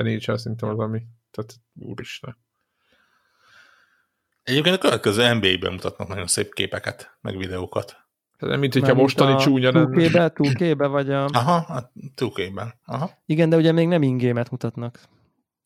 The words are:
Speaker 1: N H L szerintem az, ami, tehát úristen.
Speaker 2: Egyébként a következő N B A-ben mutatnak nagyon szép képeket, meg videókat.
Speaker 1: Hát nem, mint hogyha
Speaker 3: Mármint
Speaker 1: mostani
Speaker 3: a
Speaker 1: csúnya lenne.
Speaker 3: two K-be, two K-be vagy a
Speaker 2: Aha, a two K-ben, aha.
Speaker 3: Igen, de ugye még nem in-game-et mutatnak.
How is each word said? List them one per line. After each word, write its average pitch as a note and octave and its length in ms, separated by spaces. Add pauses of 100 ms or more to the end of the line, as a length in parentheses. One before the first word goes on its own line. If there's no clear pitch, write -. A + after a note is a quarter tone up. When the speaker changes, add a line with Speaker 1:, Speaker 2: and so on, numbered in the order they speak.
Speaker 1:
N A2+ 40
H A2+ 220
L A2 60
szerintem A2+ 340
az, G#2+ 100
ami, A2 220 (300)
tehát A2 220 (200)
úristen. - 640 (2000)
Speaker 2:
Egyébként D3+ 320
a F#3 40
következő A#2 540
N A#2 60
B G2+ 40
A-ben F#2 280
mutatnak F#2+ 360
nagyon F#2 200
szép - 260
képeket, - 680
meg G2 160
videókat. F#2 680 (340)
Speaker 1:
Hát - 120
nem, C3+ 100
mint C#3 140
hogyha C#3 140
Speaker 3:
Mármint C3 300
Speaker 1:
mostani C3+ 160
Speaker 3:
a C3+ 40
Speaker 1:
csúnya C3 340
lenne. D#3 140
Speaker 3:
two E3 220
K-be, E3 220
two D3+ 440
K-be C#3+ 140
vagy C#3 240
a C#3 140
Speaker 2:
Aha, C#3+ 300
a D#3+ 360 (240)
two A#2+ 140
K-ben, G2+ 440 (120)
aha. C3 240 (160)
Speaker 3:
Igen, D#3+ 240
de E3 60
ugye D#3+ 160
még E3 160
nem F3 140
in-game-et B2 500
mutatnak. A#2+ 480 (680)